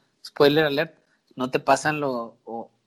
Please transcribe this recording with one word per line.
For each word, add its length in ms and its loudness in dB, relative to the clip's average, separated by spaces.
spoiler 380 4
alert, 300 -2
no 160 -4
te 80 -2
pasan 400 0
lo, 440 -6
o, 240 -12